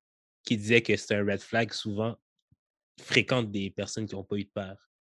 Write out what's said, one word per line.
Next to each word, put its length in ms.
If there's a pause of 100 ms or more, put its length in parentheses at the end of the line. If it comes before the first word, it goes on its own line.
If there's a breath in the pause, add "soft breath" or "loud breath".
(440)
qui 120
disaient 260
que 140
c'est 180
un 100
red 160
flag, 320
souvent, 440 (840)
fréquentent 500
des 200
personnes 360
qui 80
ont 100
pas 120
eu 80
de 60
père. 380 (160)